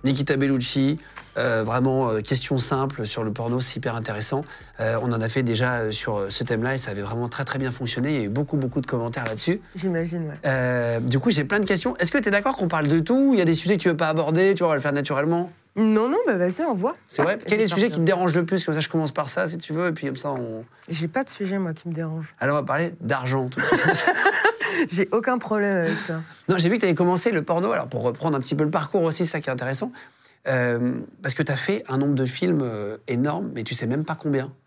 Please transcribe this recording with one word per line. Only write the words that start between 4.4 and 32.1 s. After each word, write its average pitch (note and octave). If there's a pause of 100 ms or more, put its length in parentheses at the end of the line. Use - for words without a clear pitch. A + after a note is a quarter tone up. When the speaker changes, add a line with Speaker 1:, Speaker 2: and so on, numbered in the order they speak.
Speaker 1:
Euh, A2+
on B2
en A2+
a A2+
fait C3
déjà, A#2+
euh, A2
sur, A2
euh, G2
ce G#2+
thème-là A#2+
et C3+
ça A2
avait G2+
vraiment A2+
très, C3
très C3
bien C3
fonctionné. B2
Il D3+
y B2+
a G#2+
eu G2+
beaucoup, C#3+
beaucoup C3
de B2+
commentaires B2
là-dessus. A#2 (140)
Speaker 2:
J'imagine, E3+
ouais. D3
Speaker 1:
Euh, B2
du B2+
coup, A#3
j'ai D3
plein G3+
de G3+
questions. G3+
Est-ce F3
que C#4+
t'es G#3+
d'accord G3+
qu'on F3+
parle D#3+
de D#3+
tout ? C4
Il A3
y F#3
a -
des E3
sujets F3+
que -
tu F3+
veux E3
pas D#3+
aborder, D#3+
tu E3
vois, F3
on -
va D3
le C3+
faire C#3+
naturellement. D3+ (240)
Speaker 2:
Non, A3
non, E4+
bah A#3
vas-y, F3+
on D4+
voit. A3 (140)
Speaker 1:
C'est -
vrai ? F#3
Speaker 2:
Je -
Speaker 1:
Quel G3+
est -
Speaker 2:
vais A3
Speaker 1:
le G3+
sujet F#3+
qui G#3
te D3+
Speaker 2:
faire E3
Speaker 1:
dérange F3+
le F3
plus ? F3
Comme D#3
ça, D#3
je D3+
commence D#3
par C#3+
ça, F3+
si E3+
tu E3
veux, F3
et E3
puis D#3
comme C3+
ça, C#3+
on A#2 (240)
Speaker 2:
J'ai E3
pas C4
de -
sujet, G3
moi, F3
qui D#3+
me E3
dérange. D#3+
Speaker 1:
Alors, C#3+
on -
va C3+
parler E3+
d'argent, B2+
tout B2+
de -
suite. -
Speaker 2:
<laughs> G4
J'ai F3
aucun A#3+
problème G3+
avec D#3+
ça. D#3+ (280)
Speaker 1:
Non, F#3
j'ai E3+
vu A3+
que A3
t'avais F3
commencé F3+
le E3
porno. F3
Alors, -
pour A#2
reprendre C#3
un C3
petit C#3
peu D3+
le D3+
parcours E3+
aussi, E3
c'est D#3+
ça D#3
qui -
est C3
intéressant. C3+ (540)
Euh, B2 (220)
parce C3+
que -
t'as C#3
fait G#3
un -
nombre C#3+